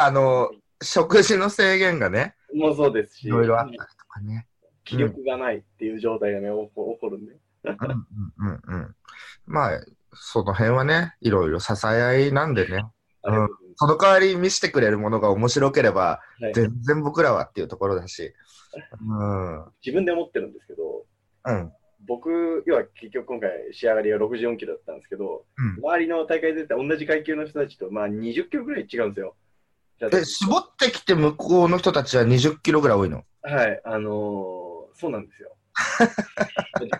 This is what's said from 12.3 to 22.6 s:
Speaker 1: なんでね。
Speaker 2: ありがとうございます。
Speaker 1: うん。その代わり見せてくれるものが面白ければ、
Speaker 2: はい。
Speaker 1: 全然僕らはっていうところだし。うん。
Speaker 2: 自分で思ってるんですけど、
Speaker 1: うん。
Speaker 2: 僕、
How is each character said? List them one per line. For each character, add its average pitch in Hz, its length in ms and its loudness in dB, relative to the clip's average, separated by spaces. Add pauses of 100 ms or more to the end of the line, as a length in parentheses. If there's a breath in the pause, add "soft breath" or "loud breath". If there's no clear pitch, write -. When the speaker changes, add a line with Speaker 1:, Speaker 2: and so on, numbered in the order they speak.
Speaker 1:
な 143 140 2
ん 147 80 -2
で 95 140 0
ね。 98 180 -4 (360)
Speaker 2:
あ 107 80 -4
り - 0 -
が - 0 -
と - 0 -
う - 0 -
ご - 0 -
ざ 107 60 2
い - 40 4
ま 104 80 2
す。 - 20 -10 (120)
Speaker 1:
う - 80 -20
ん。 - 60 -20
そ 147 120 0
の 156 100 4
代 196 140 6
わ 190 80 8
り 190 160 4
見 180 140 2
せ - 100 -2
て 170 100 -2
く 139 100 0
れ 110 100 4
る 104 80 2
も 107 120 -2
の 110 100 0
が 104 100 4
面 107 180 2
白 139 240 2
け 139 100 4
れ 113 80 6
ば、 90 300 0 (200 loud breath)
Speaker 2:
は 113 100 -4
い。 104 40 -4
Speaker 1:
全 117 280 0
然 151 200 0
僕 151 200 0
ら 135 100 4
は 85 120 0
っ - 80 -14
て - 80 -6
い 85 40 -4
う 73 40 -8
と 80 80 -12
こ 98 120 -2
ろ 98 80 0
だ 90 120 -6
し。 80 240 -12 (680 soft breath)
う 107 240 -4
ん。 92 400 -6 (200)
Speaker 2:
自 127 80 -6
分 185 120 0
で 175 80 0
思 170 140 -2
っ - 40 -20
て - 80 -6
る 95 100 -4
ん - 40 -18
で - 80 -20
す - 60 -20
け - 80 -20
ど、 73 300 -10 (420)
Speaker 1:
う 123 60 -2
ん。 87 200 -6 (340)
Speaker 2:
僕、 165 600 -4